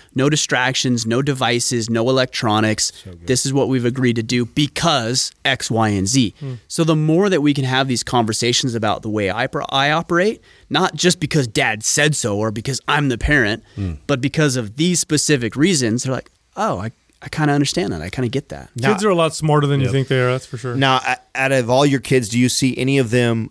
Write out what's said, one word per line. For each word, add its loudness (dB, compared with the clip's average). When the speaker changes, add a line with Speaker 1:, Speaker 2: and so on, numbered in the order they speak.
Speaker 1:
No 0
distractions, 0
no 0
devices, -2
no 0
electronics. 0
Speaker 2:
So -18
good. -20
Speaker 1:
This 0
is -2
what 2
we've 0
agreed 2
to -2
do 0
because -2
X, -2
Y, 2
and 0
Z. 0
Speaker 3:
Hmm. -10
Speaker 1:
So -2
the 2
more 2
that 2
we 2
can -2
have 0
these -2
conversations 0
about -2
the -8
way 0
I -2
pro-, -6
I 2
operate, 0
not 0
just 2
because 0
dad -2
said 2
so -2
or 0
because -6
I'm 0
the 0
parent, 0
Speaker 4:
Hmm. -4
Speaker 1:
but 0
because 0
of -8
these 2
specific 0
reasons, 2
they're -4
like, -8
"Oh, -2
I, -6
I -18
kinda 0
understand 0
that. -8
I -8
kinda -4
get -4
that." -14
Speaker 2:
Now 0
Speaker 3:
Kids -2
are 2
a 2
lot 2
smarter 2
than 0
you 0
Speaker 4:
Yep. -2
Speaker 3:
think 0
they 2
are, 2
that's -4
for -14
sure. -8
Speaker 2:
Now, 2
o-, -2
out 0
of 2
all 4
your 2
kids, 0
do -2
you 4
see 0
any 0
of 2
them, 2